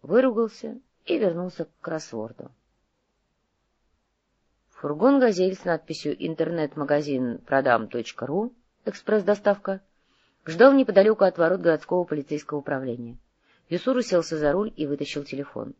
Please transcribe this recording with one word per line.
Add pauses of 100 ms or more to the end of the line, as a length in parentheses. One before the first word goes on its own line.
Выругался (280)
и
вернулся
к (120)
кроссворду. (2250)
Фургон
«Газель»
с
надписью (120)
«Интернет-магазин
продам
точка
ру», (320)
экспресс-доставка, (640)
ждал
неподалёку
от
ворот
городского
полицейского
управления. (540)
Юсур
уселся
за
руль
и
вытащил
телефон.